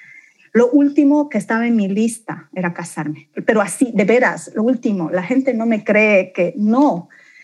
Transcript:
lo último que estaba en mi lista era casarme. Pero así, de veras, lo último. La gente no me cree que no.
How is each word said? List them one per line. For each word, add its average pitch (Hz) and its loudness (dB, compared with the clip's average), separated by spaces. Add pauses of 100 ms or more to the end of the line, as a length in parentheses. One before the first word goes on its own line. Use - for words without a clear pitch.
(540)
lo 240 4
último 285 2
que - -4
estaba 226 -2
en 240 2
mi 202 0
lista 214 -4
era 175 -4
casarme. 156 -10 (160)
Pero 214 2
así, 214 -2
de 202 0
veras, 214 0
lo 214 -2
último. 208 -2
La 180 -2
gente 262 -2
no 226 -2
me 220 -2
cree 208 2
que 175 -2
no. 214 0 (340)